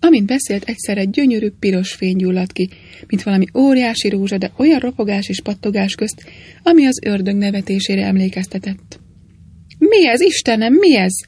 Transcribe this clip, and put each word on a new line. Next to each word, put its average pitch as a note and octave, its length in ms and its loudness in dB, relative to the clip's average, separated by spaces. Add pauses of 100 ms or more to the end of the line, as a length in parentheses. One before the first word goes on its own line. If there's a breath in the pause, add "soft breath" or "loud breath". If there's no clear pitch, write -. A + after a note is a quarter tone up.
Amint D4 220 4
beszélt, G#3 380 -4
egyszerre G#3 400 -6
gyönyörű A3 460 0 (100)
piros F#3 340 -2
fény F#3 220 -4
gyulladt F#3 360 -2
ki, F#3 180 -4 (380 loud breath)
mint - 160 -4
valami G3 220 0 (100)
óriási B3+ 540 0
rózsa, G3 280 -4
de - 200 -6
olyan D4 220 2
ropogás G#3 500 -4
és F#3+ 120 -6
pattogás G3+ 540 -4
közt, - 280 -6 (400 loud breath)
ami E4 220 6
az C4 180 0
ördög G3+ 320 -2
nevetésére G3 680 -2
emlékeztetett. F#3+ 920 -4 (800)
Mi G4 300 4
ez, A#3+ 140 2
Istenem, A#3+ 520 2
mi E4 240 6
ez? F#3 160 0 (140)